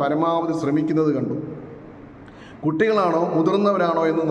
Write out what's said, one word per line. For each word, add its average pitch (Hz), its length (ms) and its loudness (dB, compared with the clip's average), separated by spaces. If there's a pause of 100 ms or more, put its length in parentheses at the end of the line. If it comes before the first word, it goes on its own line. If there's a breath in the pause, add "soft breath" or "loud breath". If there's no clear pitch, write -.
പരമാവധി 165 600 0
ശ്രമിക്കുന്നത് 151 560 2
കണ്ടു. 131 200 -2 (1300 loud breath)
കുട്ടികളാണോ 175 560 2 (140)
മുതിർന്നവരാണോ 180 640 2 (100)
എന്ന് 160 200 0